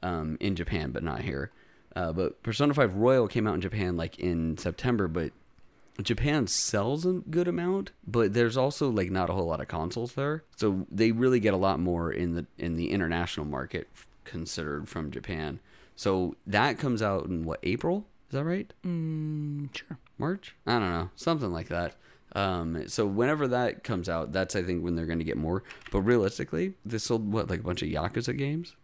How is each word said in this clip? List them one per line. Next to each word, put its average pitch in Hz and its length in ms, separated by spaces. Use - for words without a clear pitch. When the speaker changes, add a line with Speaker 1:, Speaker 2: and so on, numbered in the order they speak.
Speaker 1:
um, 80 360
in 101 160
Japan, 82 360
but - 120
not 71 180
here. 69 300
Uh, 87 180
but 85 300
Persona 143 300
five 123 220
Royal 120 320
came 107 200
out 95 80
in 90 60
Japan, 92 360
like, 82 220
in 82 380
September, 101 500
but 82 240
Japan 123 440
sells 117 600
a 180 80
good 170 180
amount, 180 440
but 110 280
there's 117 220
also, 139 340
like, 101 200
not 92 200
a 87 40
whole 90 140
lot 80 140
of - 60
consoles 87 460
there. 147 300
So 98 360
they 110 200
really 123 280
get 104 160
a - 20
lot 92 220
more 85 320
in 85 240
the, 82 100
in 85 160
the 85 160
international 82 560
market 71 480
f-, - 100
considered 78 640
from 78 220
Japan. 78 500
So 92 400
that 110 320
comes 123 240
out 98 240
in, 85 200
what, 80 180
April? 170 420
Is - 40
that 135 100
right? 175 280
Speaker 2:
Mm, 151 920
sure. - 220
Speaker 1:
March? 185 360
I 113 60
don't 107 180
know. 85 240
Something 143 360
like 82 180
that. 85 260
Um, 87 520
so 107 200
whenever 135 400
that 123 360
comes 90 240
out, 82 240
that's, 92 240
I 101 60
think, 87 220
when 85 120
they're 82 120
gonna 82 160
get 78 140
more. 82 260
But 98 100
realistically, 95 720
they 110 140
sold, 110 320
what, 110 180
like, 90 120
a - 20
bunch 87 180
of 87 80
Yakuza 90 480
games? 147 460